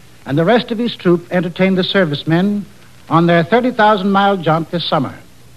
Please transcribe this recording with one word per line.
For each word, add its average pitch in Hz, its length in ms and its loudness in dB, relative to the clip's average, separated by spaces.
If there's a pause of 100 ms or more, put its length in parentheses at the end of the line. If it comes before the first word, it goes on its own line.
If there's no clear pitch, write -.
(260)
and 139 120 -4
the 165 80 2
rest 233 260 2
of 214 80 -4
his 240 160 -4
troupe 175 360 0
entertained 185 460 0
the 185 60 0
servicemen 180 840 0 (440)
on 165 180 4
their 170 160 4
thirty 240 280 0
thousand 208 400 2
mile 196 260 2
jaunt 160 340 -2
this 170 160 -6
summer. 127 260 -2 (440)